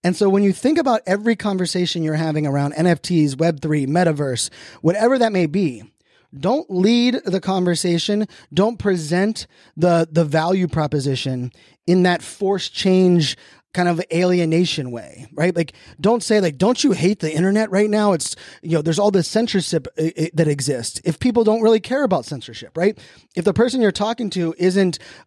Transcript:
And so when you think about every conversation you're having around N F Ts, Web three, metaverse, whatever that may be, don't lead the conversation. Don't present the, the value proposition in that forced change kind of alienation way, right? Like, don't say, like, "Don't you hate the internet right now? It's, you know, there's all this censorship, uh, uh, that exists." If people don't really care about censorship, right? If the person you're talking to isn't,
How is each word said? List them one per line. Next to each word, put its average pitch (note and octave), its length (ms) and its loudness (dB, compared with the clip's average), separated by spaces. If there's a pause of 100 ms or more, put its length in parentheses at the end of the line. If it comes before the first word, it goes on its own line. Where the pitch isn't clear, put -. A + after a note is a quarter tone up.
And F3+ 120 0
so G3+ 140 2
when G3 140 2
you G3 100 4
think D4+ 240 0
about B3+ 300 0
every G#3+ 280 0
conversation F#3 680 -2
you're D#3 100 -2
having D3+ 320 -2
around C#3+ 280 -2
N D#3+ 120 0
F F3 160 2
Ts, D3+ 360 0
Web D#3+ 220 0
three, D3+ 280 -2
metaverse, D3 640 0 (320)
whatever G#3+ 340 2
that A3+ 160 2
may F3+ 140 2
be, D3 340 -2 (580)
don't A3+ 300 -2
lead A#3+ 460 2 (100)
the F#3+ 160 -2
conversation. F3+ 880 0 (260)
Don't G3+ 240 0
present F#3 680 -2 (280)
the, E3 360 2
the D#3+ 140 2
value E3 420 0
proposition C3+ 840 -4 (360)
in F3+ 160 4
that F3+ 180 2
forced - 520 -4
change F3+ 640 2 (380)
kind F3 160 0
of E3 100 -2 (140)
alienation E3+ 760 0
way, A2+ 420 -16
right? E3+ 220 -2
Like, E3 180 -4 (260)
don't G#3+ 220 2
say, G#3+ 180 2
like, D#3+ 180 -2
"Don't G#3+ 260 2
you C#4 80 4
hate F3 280 0
the D#3 140 -4
internet G3 380 0
right G#3 180 2
now? G#3 240 2
It's, - 220 -4 (260)
you D#3+ 120 -2
know, D3+ 100 0
there's D#3+ 160 0
all G#3 120 4
this F#3 160 2
censorship, F3+ 600 -2 (120)
uh, D#3 40 0 (140)
uh, D#3+ 80 0 (100)
that D#3 120 2
exists." C3+ 560 -4
If E3 160 -2
people A#3+ 240 2
don't A3 180 2
really A3 180 4
care C4 240 -2
about F3+ 220 0
censorship, - 520 -14
right? G3 200 0 (380)
If F3 100 -4
the G3 80 2
person B3 280 2
you're G#3 100 4
talking G#3+ 400 -4
to E3+ 260 -4
isn't, F#3 420 0 (280)